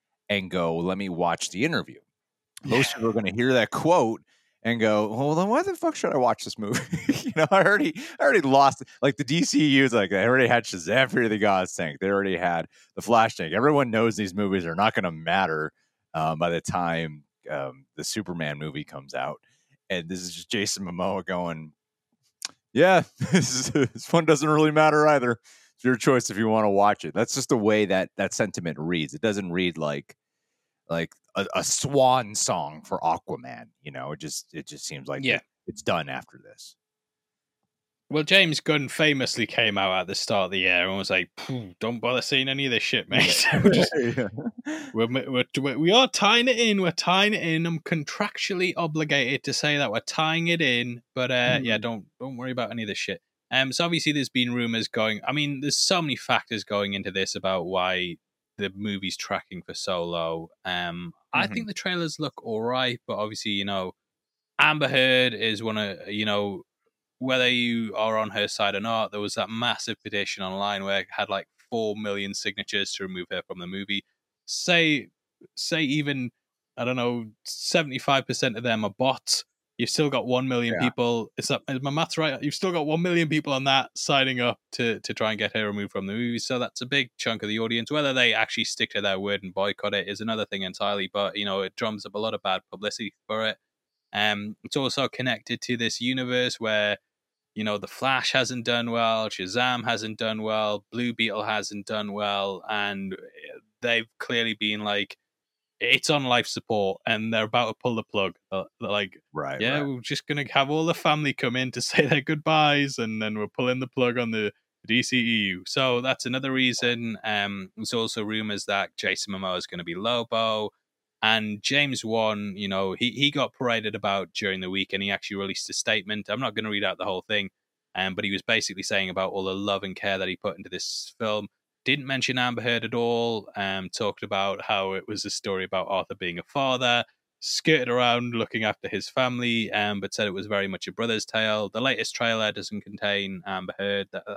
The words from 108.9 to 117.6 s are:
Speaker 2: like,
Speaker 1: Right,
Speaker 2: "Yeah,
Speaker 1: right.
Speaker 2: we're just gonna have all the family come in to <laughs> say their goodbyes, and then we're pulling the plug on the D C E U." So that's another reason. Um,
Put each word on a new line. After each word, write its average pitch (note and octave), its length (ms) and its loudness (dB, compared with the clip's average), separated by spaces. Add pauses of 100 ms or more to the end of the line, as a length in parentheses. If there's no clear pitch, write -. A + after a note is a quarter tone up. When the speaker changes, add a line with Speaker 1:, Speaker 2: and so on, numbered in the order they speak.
Speaker 2:
like, G2+ 280 -2 (140)
Speaker 1:
Right, C#2 280 -4
Speaker 2:
"Yeah, C3+ 200 0
Speaker 1:
right. C#3+ 60 -2
Speaker 2:
we're C3 140 -6
just - 260 -6
gonna C#3+ 260 -4
have C#3 180 2
all D#3+ 160 2
the E3 80 2
family D3+ 380 2
come B2+ 240 -2
in C3 160 0
to B2 100 -6
<laughs> - 80 -2
say D3+ 160 4
their C#3 160 4
goodbyes, D3+ 760 2
and A2 240 -2
then G#2+ 160 -2
we're G#2 100 -4
pulling B2+ 320 -2
the C3+ 80 -6
plug A#2+ 300 0
on A#2+ 120 0
the G#2+ 220 0 (340)
D F3 160 4
C - 160 2
E A#2+ 40 4 (260)
U." F#2 180 -4
So B2+ 340 2
that's C3 260 -2
another C3 260 -2
reason. A#2+ 720 0
Um, G2+ 520 -4